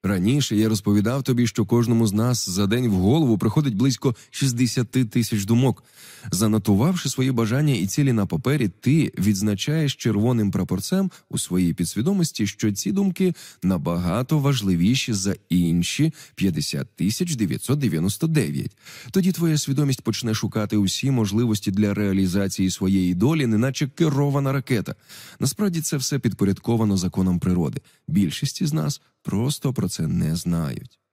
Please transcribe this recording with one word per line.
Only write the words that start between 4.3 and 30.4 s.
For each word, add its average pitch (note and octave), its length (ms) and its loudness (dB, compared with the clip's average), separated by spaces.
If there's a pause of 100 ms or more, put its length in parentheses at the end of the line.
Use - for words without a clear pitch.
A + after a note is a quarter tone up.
тисяч G#2+ 400 -2
думок. A#2+ 380 2 (480)
Занотувавши A2 800 2
свої C3 220 -2
бажання B2+ 420 0
і G2 140 0
цілі C#3 260 0
на G#2 120 2
папері, B2 420 -2
ти B2+ 500 0
відзначаєш G#2+ 760 0
червоним G#2+ 560 0
прапорцем G2 600 -2 (180)
у - 80 -6
своїй - 360 0
підсвідомості, B2+ 760 -2
що G#2+ 240 -2
ці C#3 200 -4
думки F#3+ 420 0 (300)
набагато F2+ 760 0
важливіші A2+ 720 2
за F#2+ 220 -2 (140)
інші F2 640 2 (220)
п'ятдесят D3+ 600 -4
тисяч D#3+ 400 -2
дев'ятсот G#2+ 440 -2
дев'яносто G2 480 -2
дев'ять. F2 500 -2 (340)
Тоді F#3+ 200 2
твоя D#3+ 260 0
свідомість C#3 440 0
почне A2 320 -2
шукати G#2+ 440 -2
усі G2+ 340 0
можливості A2 600 0
для G2+ 220 2
реалізації G2 760 0
своєї F#2 440 2
долі, C3+ 320 2
неначе B2 420 0
керована C#3+ 640 0
ракета. C3 440 -2 (440)
Насправді E3+ 420 -2
це D3+ 160 -4
все C3 220 -2
підпорядковано G#2 760 0
законам F#2 420 0
природи. F2 420 0 (260)
Більшість G2 540 0
із D#3 120 -2
нас D3+ 280 -4 (260)
просто B2 460 -2
про F2+ 160 -2
це E2 180 -4
не E2+ 280 0
знають. E2 640 -4 (140)